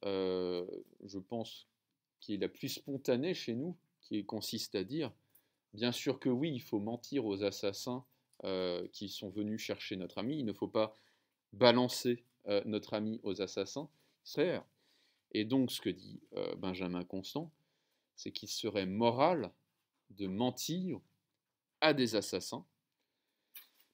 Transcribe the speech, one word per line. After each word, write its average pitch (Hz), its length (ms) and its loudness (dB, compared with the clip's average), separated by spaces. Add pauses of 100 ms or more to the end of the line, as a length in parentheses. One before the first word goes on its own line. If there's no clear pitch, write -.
euh, 92 600 0 (400)
je 98 140 -8
pense, 110 480 -8 (540)
qui - 140 -6
est 98 40 -2
la 92 100 2
plus - 200 -8
spontanée 135 680 0
chez 120 200 -4
nous, 160 220 -4 (240)
qui 104 240 -4
consiste 107 520 -6
à 95 80 0
dire, 135 280 -4 (600)
bien 113 160 0
sûr 127 300 0
que - 80 0
oui, 135 260 2
il 117 80 -4
faut - 160 0
mentir 117 480 -2
aux 98 160 0
assassins, 104 640 -2 (400)
euh, 92 480 0
qui 101 160 -8
sont 101 200 -8
venus 104 320 -2
chercher - 360 -6
notre 90 220 -8
ami, 127 200 -2
il 139 60 -2
ne 104 80 -2
faut 101 160 -4
pas 107 280 2 (560)
balancer, 120 720 6 (240)
euh, 101 160 4
notre 107 300 -2
ami 110 280 -2
aux 98 180 -2
assassins, 98 480 -4 (360)
frères. 151 400 0 (680)
Et 107 140 2
donc, 127 260 4
ce - 100 -6
que 104 100 0
dit, 98 300 -8 (140)
euh, 90 220 -2
Benjamin 90 480 -2
Constant, 139 480 -6 (640)
c'est - 160 -8
qu'il - 160 -8
serait 101 380 0
moral 117 640 4 (580)
de 101 160 -6
mentir 123 720 -2 (800)
à 156 140 8
des 120 220 4
assassins, 104 480 -2 (1300)